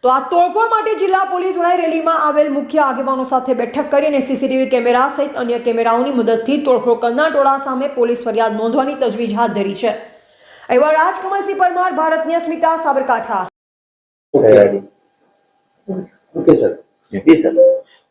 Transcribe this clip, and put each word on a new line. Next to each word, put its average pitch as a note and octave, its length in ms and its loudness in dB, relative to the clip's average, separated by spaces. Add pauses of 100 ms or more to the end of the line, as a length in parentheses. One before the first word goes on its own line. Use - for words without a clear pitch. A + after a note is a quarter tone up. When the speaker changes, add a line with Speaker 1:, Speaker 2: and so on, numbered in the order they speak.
Speaker 1:
તો B3+ 60 2
આ C4 100 2
તોડફોડ F4 500 0
માટે A4 260 -2
જિલ્લા F#4+ 280 0
પોલીસ F#4 340 -4
વડાએ F4 200 2
રેલીમાં D#4+ 500 0
આવેલ D4 240 0
મુખ્ય C#4+ 280 -2
આગેવાનો C4 440 -2
સાથે B3+ 300 -2
બેઠક A#3+ 380 -4
કરી C#4+ 160 2
અને C#4+ 120 0
સી C4 160 -2
સી C4 120 -4
ટી C4 100 -2
વી C4 80 0
કેમેરા B3 500 2
સહિત C#4+ 200 -4
અન્ય A#3+ 240 -4
કેમેરાઓની A#3 520 0
મદદથી A#3 500 0
તોડફોડ A#3+ 380 0
કરનાર B3 320 0
ટોળા C#4 260 2
સામે C4+ 300 -6
પોલીસ A#3+ 380 -2
ફરિયાદ A3 360 -2
નોંધવાની C4+ 340 -2
તજવીજ A3 400 -4
હાથ A3+ 160 -2
ધરી G3 240 -4
છે. A3 220 -4 (720)
અહેવાલ D4 260 2
રાજકમલસિંહ F#4+ 600 -2
પરમાર, F4+ 360 0
ભારત D#4+ 340 -2
ન્યૂઝ, E4+ 160 -2
સ્મિતા, D#4+ 340 -2
સાબરકાંઠા. B3+ 680 -2 (920)
Speaker 2:
ઓકે. G2+ 480 6 (1500)
ઓકે, D#3 200 4
સર. - 180 0 (400)
જી, - 280 6
સર. - 100 0 (600)